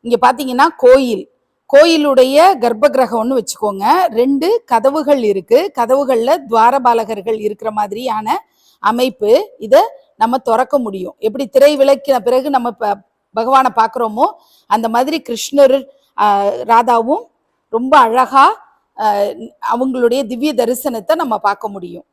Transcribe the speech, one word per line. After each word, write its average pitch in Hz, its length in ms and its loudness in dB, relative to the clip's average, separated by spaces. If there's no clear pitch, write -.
இங்க 240 320 0
பாத்தீங்கன்னா 262 340 0
கோயில், 247 540 2
கோயிலுடைய 294 840 4
கர்ப்ப 233 300 0
கிரகம்னு 233 500 -2
வச்சுக்கோங்க. 214 680 -2
ரெண்டு 277 580 0
கதவுகள் 262 580 0
இருக்கு. 220 520 0
கதவுகள்ல 254 640 0
துவாரபாலகர்கள் 226 920 0
இருக்கிற 214 300 -6
மாதிரியான 214 760 -6
அமைப்பு. 240 800 0
இத 285 420 2
நம்ம 233 220 -2
திறக்க 254 400 0
முடியும். 196 400 -8
எப்படி 220 280 -4
திரை 285 300 4
விலக்கின 269 440 2
பிறகு 254 300 -2
நம்ம 240 200 -2
ப-, 202 380 -6
பகவானை 262 420 0
பார்க்கிறோமோ 226 560 -2
அந்த 226 220 -2
மாதிரி 269 340 -2
கிருஷ்ணர், 269 640 0
ஆ, 202 260 0
ராதாவும் 233 800 0
ரொம்ப 262 300 0
அழகா, 254 720 2
ஆ, 214 140 -2
அவங்களுடைய 247 560 -2
திவ்ய 254 280 -4
தரிசனத்தை 240 600 -4
நம்ம 254 240 -4
பார்க்க 202 300 -4
முடியும். 190 440 -14